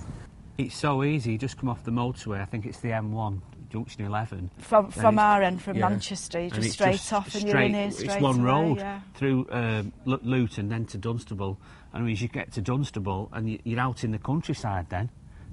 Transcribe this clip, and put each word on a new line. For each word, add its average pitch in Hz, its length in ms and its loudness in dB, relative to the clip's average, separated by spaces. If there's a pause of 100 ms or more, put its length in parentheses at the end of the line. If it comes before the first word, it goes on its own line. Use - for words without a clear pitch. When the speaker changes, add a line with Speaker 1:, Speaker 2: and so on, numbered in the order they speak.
(580)
Speaker 1:
It's 127 180 -2
so 139 300 2
easy, 139 260 2
you 110 60 0
just 123 200 -4
come 131 120 -2
off - 160 -6
the 113 60 -2
motorway, 120 500 -2
I 98 40 -4
think 107 200 -6
it's - 140 -10
the 117 120 -4
M 107 220 -2
one, 107 280 -2 (280)
junction - 340 -6
eleven. 101 540 -4
Speaker 2:
From, 214 280 4
Speaker 1:
And 196 80 -10
Speaker 2:
from 214 220 6
Speaker 1:
it's, 208 60 6
Speaker 2:
our 208 200 6
end, 180 200 2
from 196 160 -2
Speaker 1:
yeah. 185 100 4
Speaker 2:
Manchester, 196 520 -2
you 175 80 -2
Speaker 1:
And 180 80 -6
Speaker 2:
just - 120 0
Speaker 1:
it's 190 60 -2
Speaker 2:
straight 190 200 4
Speaker 1:
just - 200 -2
Speaker 2:
off 202 200 0
and 208 100 0
you're 208 80 2
Speaker 1:
straight, - 160 6
Speaker 2:
in 101 80 4
here 101 120 0
Speaker 1:
it's - 120 -6
Speaker 2:
straight - 220 0
Speaker 1:
one 131 200 6
Speaker 2:
away, - 20 4
Speaker 1:
road 139 360 4
Speaker 2:
yeah. 98 200 -6 (140)
Speaker 1:
through, 131 380 2
um, 110 420 0 (100)
Lu-, 131 180 2
Luton, 113 460 2
then 113 200 -2
to - 100 -8
Dunstable, 98 600 -4 (360)
and 117 180 0
as 107 100 0
you 120 60 -2
get - 240 -6
to 120 100 -4
Dunstable, 104 680 -2
and 110 180 -4
you, 110 140 -4
you're 117 160 -2
out 123 240 -2
in 110 80 0
the 110 60 -2
countryside 113 720 -2
then. 101 200 -2 (440)